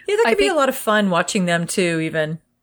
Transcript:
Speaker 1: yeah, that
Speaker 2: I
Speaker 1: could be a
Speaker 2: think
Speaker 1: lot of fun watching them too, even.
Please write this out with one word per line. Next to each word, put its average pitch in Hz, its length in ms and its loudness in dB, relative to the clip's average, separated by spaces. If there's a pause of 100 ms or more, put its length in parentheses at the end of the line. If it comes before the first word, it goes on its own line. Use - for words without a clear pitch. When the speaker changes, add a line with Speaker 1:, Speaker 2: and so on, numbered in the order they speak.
Speaker 1:
yeah, 403 80 -2
that 440 120 2
Speaker 2:
I - 40 2
Speaker 1:
could - 80 2
be 403 60 2
a 403 40 2
Speaker 2:
think 339 100 0
Speaker 1:
lot 262 100 2
of 254 80 -4
fun 208 320 0
watching 175 360 0
them 170 220 0
too, 170 320 0
even. 160 400 -4 (240)